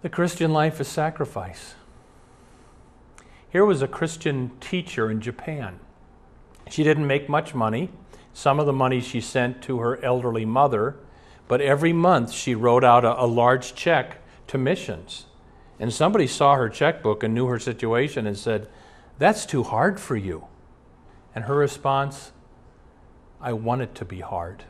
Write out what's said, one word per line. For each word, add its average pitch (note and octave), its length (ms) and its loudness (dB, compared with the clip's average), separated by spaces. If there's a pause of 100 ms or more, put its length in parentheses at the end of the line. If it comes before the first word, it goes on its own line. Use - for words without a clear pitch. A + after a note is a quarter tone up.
The E3+ 80 -8
Christian E3 440 0
life D#3 260 2
is C3+ 80 -4
sacrifice. C3+ 880 -6 (1700)
Here F#3+ 160 4
was E3+ 160 2
a C3+ 60 0
Christian C#3 640 -4 (100)
teacher A#2 500 -4
in A2 80 -2
Japan. A#2+ 600 -10 (880)
She D#3 140 -2
didn't D3+ 240 4
make C3+ 200 0
much D3+ 260 -2
money. A#2 360 -2 (420)
Some C#3+ 280 0
of D3+ 60 2
the C#3+ 80 2
money B2+ 280 2
she A#2+ 180 -6
sent B2 440 -2
to B2+ 160 -4
her A#2+ 240 -2
elderly A#2+ 420 0
mother, B2 500 2 (520)
but B2+ 140 2
every D3 320 4
month E3 380 4
she - 220 -4
wrote A#2+ 300 4
out A#2+ 200 8
a, A#2+ 200 2
a - 20 2
large A#2+ 480 2
check D#3 440 0 (300)
to C3+ 100 -4
missions. B2+ 680 -4 (540)
And A2+ 120 -4
somebody E3+ 360 2
saw C#3 280 4
her A#2+ 140 0
checkbook C#3+ 540 0
and A2 100 -2
knew B2 140 0
her B2 100 -2
situation A#2 680 -2
and G2+ 100 -4
said, G#2+ 320 -4 (480)
"That's G3+ 280 2
too B2+ 180 -2
hard E3 360 0
for - 160 -6
you." F#2 300 -8 (880)
And A2 120 -8
her C#3 100 -2
response, C#3 760 -2 (1120)
"I B2 120 -4
want A#2 280 -2
it - 140 -8
to - 100 -10
be F2+ 140 -14
hard." F2 500 -10